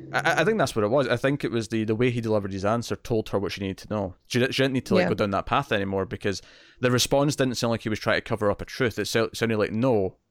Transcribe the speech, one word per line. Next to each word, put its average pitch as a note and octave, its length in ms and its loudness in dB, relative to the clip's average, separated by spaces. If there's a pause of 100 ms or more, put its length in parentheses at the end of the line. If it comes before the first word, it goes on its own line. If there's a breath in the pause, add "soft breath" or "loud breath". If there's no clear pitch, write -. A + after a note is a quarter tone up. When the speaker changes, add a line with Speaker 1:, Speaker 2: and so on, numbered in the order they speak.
(140)
Speaker 1:
I, D3+ 260 0
I D#3+ 40 2
think A3 120 2
that's C#3+ 180 0
what G#2+ 100 2
it G#2 40 0
was. C3 200 2
I A#2 100 0
think C#3 260 0
it B2 60 -2
was A2+ 180 -2
the, A2 160 0
the A2 120 0
way B2 140 2
he A#2+ 120 -4
delivered G#2 320 0
his F#2+ 100 -4
answer A#2 320 0
told - 340 -2
her G#2 80 0
what G2 140 -2
she - 80 -10
needed F#2+ 180 -4
to - 120 -18
know. G2+ 240 -4 (140)
She B2 100 0
di-, B2 120 2
she C3 120 0
didn't C3+ 120 2
need B2+ 120 -2
to, F#3+ 80 2
like, F#3 80 6
Speaker 2:
Yeah. F3+ 80 0
Speaker 1:
go - 40 2
down G2+ 180 0
that F#2 120 0
path C3+ 260 -2
anymore G2 360 0
because G2+ 340 -4 (400 loud breath)
the B2 100 2
response C#3 460 4
didn't B2+ 200 0
sound A#2 160 0
like A2+ 100 -2
he A2 80 -2
was G#2 80 -2
trying G2+ 180 0
to - 60 0
cover G#2+ 280 0
up - 120 -4
a - 20 -10
truth. - 340 -2
It G2+ 100 -2
so-, A2+ 260 2
sounded A2+ 240 0
like, G2+ 140 0
"No, A2 440 2 (140)